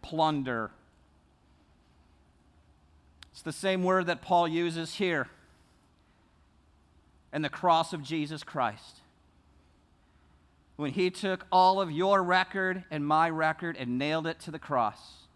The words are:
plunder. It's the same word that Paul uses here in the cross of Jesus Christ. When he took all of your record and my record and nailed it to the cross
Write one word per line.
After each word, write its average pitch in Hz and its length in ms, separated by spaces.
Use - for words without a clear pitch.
plunder. 139 680
It's - 120
the 160 100
same 190 320
word 185 220
that 170 160
Paul 175 260
uses 165 460
here 170 340
in 151 100
the 147 60
cross 165 440
of 160 100
Jesus 151 400
Christ. - 580
When 147 140
he 180 200
took 185 420
all 185 280
of 170 120
your 190 300
record 185 680
and 147 160
my 156 240
record 160 480
and 123 200
nailed 156 280
it 160 140
to - 100
the 151 80
cross - 760